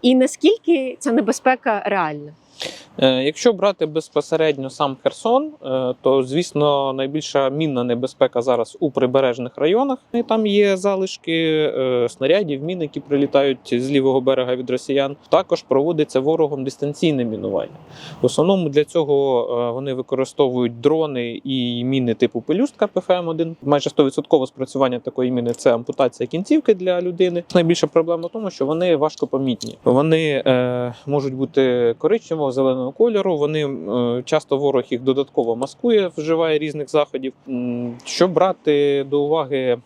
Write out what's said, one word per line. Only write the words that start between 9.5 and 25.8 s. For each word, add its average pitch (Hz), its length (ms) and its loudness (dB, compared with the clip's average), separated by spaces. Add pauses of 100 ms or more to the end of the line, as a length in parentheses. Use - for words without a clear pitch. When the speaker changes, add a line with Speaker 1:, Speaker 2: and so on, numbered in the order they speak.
Speaker 2:
районах. 247 400 0 (160)
І 233 100 -2
там 220 240 0
є 202 300 4
залишки, 165 1000 -2
е, 123 320 0
снарядів, 147 540 0
мін, 180 180 -6
які 147 180 -6
прилітають 139 600 2 (120)
з 127 200 -2
лівого 135 300 2
берега 127 340 0
від 123 140 -8
росіян. 139 460 -2 (140)
Також 165 340 0
проводиться 147 560 0
ворогом 147 440 0
дистанційне 143 640 -2
мінування. 101 460 -4 (500)
В - 40 0
основному 175 440 2
для 143 140 2
цього, 139 640 0 (220)
е, - 20 -4
вони 135 220 -6
використовують 123 880 0
дрони 143 640 0
і 123 400 -2
міни 127 300 0
типу 117 280 0
"Пелюстка" 208 460 -2
П - 120 -2
Ф 185 100 -10
М 180 180 2
один. 165 340 -4
Майже 143 280 2
стовідсоткове 139 580 2
спрацювання 131 520 -2
такої 127 320 -2
міни — 120 260 -2
це 123 160 -2
ампутація 120 540 -4